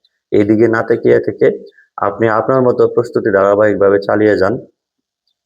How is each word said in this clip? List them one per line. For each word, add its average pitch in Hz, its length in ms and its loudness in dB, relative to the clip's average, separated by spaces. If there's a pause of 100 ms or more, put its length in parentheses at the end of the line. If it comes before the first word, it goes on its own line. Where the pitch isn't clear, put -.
(320)
এইদিকে 107 360 2
না 113 160 0
তাকিয়ে 120 360 0
থেকে 113 280 -2 (500)
আপনি 101 320 -4
আপনার 120 320 0
মতো 120 260 2
প্রস্তুতি 117 440 -2
ধারাবাহিকভাবে 101 680 2
চালিয়ে 104 380 0
যান, 95 160 0 (920)